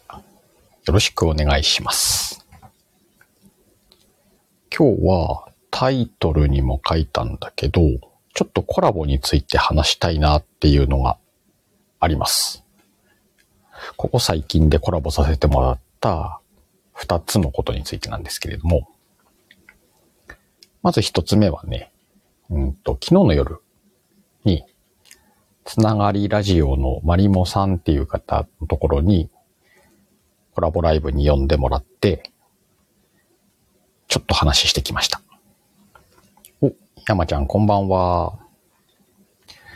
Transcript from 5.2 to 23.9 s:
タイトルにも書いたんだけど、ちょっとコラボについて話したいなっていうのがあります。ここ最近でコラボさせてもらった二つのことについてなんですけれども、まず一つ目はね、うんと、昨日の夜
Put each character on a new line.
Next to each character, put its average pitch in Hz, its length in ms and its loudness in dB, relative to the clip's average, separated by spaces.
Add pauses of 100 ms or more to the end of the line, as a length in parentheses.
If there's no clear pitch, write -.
タ 131 200 -2
イ 127 180 0
ト - 240 -4
ル 73 160 2
に 69 140 2
も 64 260 -2
書 - 80 0
い 78 100 0
た - 200 -4
ん - 120 -8
だ - 160 -16
け - 140 -6
ど、 87 140 2 (520)
ち - 100 -4
ょ - 40 2
っ - 0 -
と - 160 -2
コ - 160 -4
ラ 156 140 2
ボ 82 120 -4
に 71 140 0
つ - 160 -2
い 69 80 0
て - 140 -2
話 - 340 0
し - 80 -6
た 85 120 0
い 78 80 -2
な 76 180 2
っ 76 60 -2 (180)
て 78 80 4
い 71 120 4
う 65 60 2
の 67 120 0
が 62 180 -2 (840)
あ 80 80 0
り 78 80 0
ま - 100 -4
す。 - 380 -4 (1300)
こ - 100 -4
こ 123 120 2
最 80 240 0
近 78 260 4
で 76 100 4
コ - 120 -2
ラ 82 100 -2
ボ 80 100 -6
さ 69 140 0
せ 73 100 2
て - 120 0
も 69 120 4
ら 65 120 0
っ 62 80 -6 (200)
た 82 400 -4 (540)
二 - 260 -2
つ - 180 -4
の 76 140 2
こ - 120 -4
と - 100 -4
に 71 100 -8
つ - 140 -10
い - 20 -12
て - 80 -10
な - 80 -10
ん - 80 -10
で 85 60 -14
す - 100 -10
け - 80 -10
れ 73 80 -8
ど - 80 -10
も、 82 240 0 (1900)
ま 175 120 2
ず 113 80 2
一 - 220 -2
つ - 120 0
目 104 140 6
は - 160 -6
ね、 - 260 -10 (580)
う 80 80 -4
ん 67 160 -2
と、 - 200 -6
昨 - 140 -10
日 165 80 2
の 160 180 6
夜 71 260 -2 (840)